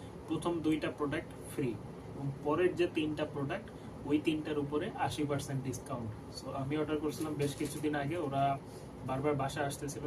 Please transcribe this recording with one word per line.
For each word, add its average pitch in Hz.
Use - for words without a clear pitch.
প্রথম 160
দুইটা 156
প্রোডাক্ট 147
ফ্রি, 135
এবং 139
পরের 165
যে 175
তিনটা 156
প্রোডাক্ট, 147
ওই 151
তিনটার 156
উপরে 147
আশি -
পার্সেন্ট 139
ডিসকাউন্ট। 120
So, -
আমি 135
অর্ডার 151
করছিলাম 151
বেশ 139
কিছুদিন 147
আগে, 151
ওরা 139
বারবার 131
বাসায় 143
আসতেছিল, 143